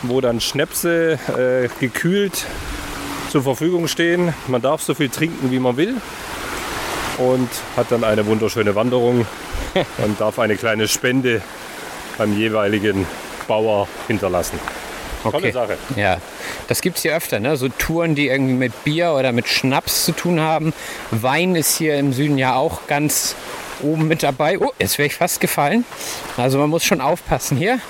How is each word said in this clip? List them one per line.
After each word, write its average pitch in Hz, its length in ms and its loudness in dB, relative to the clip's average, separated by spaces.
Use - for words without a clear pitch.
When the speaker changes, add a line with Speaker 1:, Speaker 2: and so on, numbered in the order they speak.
Speaker 1:
wo 127 180 2
dann 117 180 2
Schnäpse, 160 800 0
äh, 127 320 2
gekühlt 180 680 0
zur 143 140 2
Verfügung 160 440 2
stehen. 170 460 2
Man 127 140 2
darf 143 200 2
so 165 120 0
viel 139 160 0
trinken, 147 420 -2
wie 127 80 2
man 127 180 2
will. 208 180 0
Und 127 320 2
hat 120 140 2
dann 120 140 2
eine 107 220 4
wunderschöne 107 500 2
Wanderung 120 500 4
Speaker 2:
<laughs> - 400 -2
Speaker 1:
und 104 160 0
darf 107 180 0
eine 107 160 4
kleine 110 320 0
Spende 127 540 2
beim 107 200 2
jeweiligen 104 680 2
Bauer 107 400 2
hinterlassen. 90 520 0
Speaker 2:
Okay. 113 160 0
Speaker 1:
Tolle 123 120 0
Sache. 104 260 -2
Speaker 2:
Ja, 98 220 2
das - 140 0
gibt's 180 200 -2
hier 156 140 0
öfter, 151 240 -2
ne? 135 180 0
So 127 120 -2
Touren, 165 460 0
die 143 120 2
irgendwie 135 260 2
mit 127 300 -2
Bier 160 300 2
oder 131 180 2
mit 120 160 0
Schnaps - 580 0
zu 170 60 0
tun 170 280 0
haben. 156 340 2
Wein 143 440 2
ist 156 200 2
hier 156 220 2
im 139 160 2
Süden 143 240 2
ja 127 180 2
auch 143 320 0
ganz 147 480 0
oben 156 260 2
mit 160 160 2
dabei. 151 360 2
Oh, 262 200 2
jetzt - 180 0
wäre 147 100 2
ich 143 80 -2
fast - 240 0
gefallen. 180 460 2
Also 131 220 2
man 147 100 4
muss 165 140 0
schon 156 180 2
aufpassen 147 560 0
hier. 220 220 2